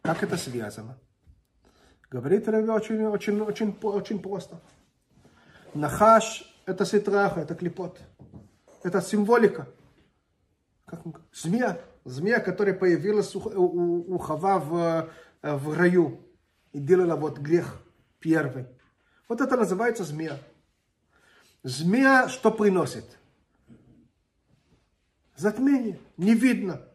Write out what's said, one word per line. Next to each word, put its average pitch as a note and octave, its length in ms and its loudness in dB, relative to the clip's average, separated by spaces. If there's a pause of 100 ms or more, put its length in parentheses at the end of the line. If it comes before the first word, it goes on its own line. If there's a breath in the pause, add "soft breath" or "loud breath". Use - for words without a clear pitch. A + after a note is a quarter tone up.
Как - 220 -2
это F#3 120 -4
связано? A2+ 600 -10 (1120 soft breath)
Говорит D#3+ 380 0
Ребе A3 240 2
очень, A3 320 -2
очень, G#3 380 -2
очень, G#3 400 -4
очень G3+ 360 -4
просто. F#3 420 -10 (1120 soft breath)
Нахаш – G#3 760 4 (120)
это F#3 200 -4
ситраха, G3+ 560 0
это E3 140 -6
клипот. F3 460 -8 (840)
Это F3+ 180 -2
символика. G#3 680 2 (1160)
Как - 200 -16
он D#3+ 60 -12
говорит? - 200 -20
Змея. G3 480 -2 (240)
Змея, E3 340 -2
которая G3 360 0
появилась F#3 600 0
у, F#3+ 60 -6
у, F3 760 0
у E3+ 40 -2
Хава E3+ 420 0
в, E3 500 -2 (320 loud breath)
в D3 340 -4
раю F3+ 440 4 (520)
и C#3+ 60 -8
делала E3+ 380 4
вот D3 220 -4
грех D#3 420 -2 (400)
первый. C#3 460 0 (640)
Вот D4+ 120 -4
это C4 160 2
называется A3 480 0
змея. D3+ 340 -8 (1300 soft breath)
Змея G#3 640 4
что - 240 0
приносит? F#3 680 0 (2250)
Затмение. A#3 640 0 (180)
Не G3+ 180 4
видно. G3 480 0 (120)